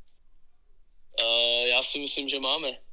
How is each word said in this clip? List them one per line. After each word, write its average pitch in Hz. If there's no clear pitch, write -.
Eh, 120
já 123
si 143
myslím, 143
že 139
máme. 139